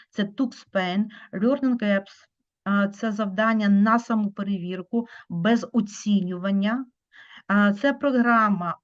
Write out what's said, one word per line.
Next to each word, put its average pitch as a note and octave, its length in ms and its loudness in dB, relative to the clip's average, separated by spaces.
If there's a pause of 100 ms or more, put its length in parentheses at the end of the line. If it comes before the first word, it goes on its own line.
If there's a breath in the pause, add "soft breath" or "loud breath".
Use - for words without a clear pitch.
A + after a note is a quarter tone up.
(100)
Це - 140 -6
TuxPaint, G3+ 800 -4 (260 loud breath)
Learning B3 500 -2
Apps, G3 460 -4 (360)
а, G3+ 240 2
це G#3+ 240 -6
завдання G#3+ 560 0
на G#3 300 4
самоперевірку, G3+ 1080 -4 (220 loud breath)
без G3 440 0
оцінювання. G3 1120 -2 (600 loud breath)
А, G3+ 260 4
це C4+ 200 0
програма A#3 920 2